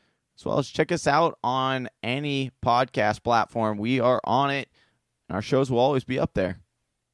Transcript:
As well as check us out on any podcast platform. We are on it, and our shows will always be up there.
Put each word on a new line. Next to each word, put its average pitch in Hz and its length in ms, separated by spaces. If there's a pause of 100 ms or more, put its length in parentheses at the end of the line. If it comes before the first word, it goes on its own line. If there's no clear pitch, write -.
(380)
As - 80
well - 140
as 135 100
check - 220
us 170 160
out 151 360
on 131 460 (140)
any 135 480 (120)
podcast 120 600
platform. 110 560
We 123 200
are 120 240
on 139 280
it, 139 180 (600)
and 87 60
our 101 60
shows 135 300
will 120 80
always 131 240
be 131 160
up - 140
there. 95 260 (540)